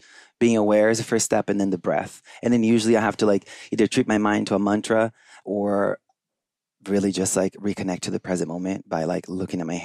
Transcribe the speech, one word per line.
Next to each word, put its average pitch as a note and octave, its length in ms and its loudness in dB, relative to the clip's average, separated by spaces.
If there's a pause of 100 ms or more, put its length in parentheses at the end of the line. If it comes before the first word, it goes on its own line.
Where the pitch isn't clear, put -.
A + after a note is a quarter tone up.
(400)
Being A#2 180 4
aware G#2+ 320 4
is A2+ 80 2
the A2 140 -4
first A2+ 140 0
step, G#2+ 240 0
and G2+ 100 0
then G2 120 0
the F#2 60 -2 (120)
breath. F2+ 320 -4 (220)
And A#2+ 80 0
then A#2+ 120 4
usually A2+ 340 4
I G#2+ 40 2
have G#2 160 0
to, A2 80 0
like, G2+ 220 2 (240)
either A2+ 160 4
treat B2+ 200 0
my G#2+ 100 2
mind G#2 300 0
to G2+ 80 0
a G2 40 2
mantra G#2+ 540 0 (320)
or G2+ 540 -2 (880)
really G2 240 2
just, F#2+ 300 -2
like, F#2+ 120 0
reconnect F#2+ 480 -6
to - 100 -6
the F#2 80 -4
present E2+ 300 -4
moment F#2 400 -6
by, E2 160 -2
like, F2+ 240 -4
looking F2+ 320 -6
at D#2+ 60 -6
my E2+ 180 -6